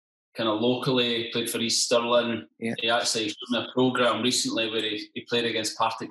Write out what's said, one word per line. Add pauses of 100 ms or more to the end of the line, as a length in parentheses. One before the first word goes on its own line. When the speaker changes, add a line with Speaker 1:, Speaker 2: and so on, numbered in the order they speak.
(360)
Speaker 1:
kinda
locally,
played
for
East
Stirling. (100)
Speaker 2:
Yeah.
Speaker 1:
He
actually
showed
me
a
programme
recently
where
he,
he
played
against
Partick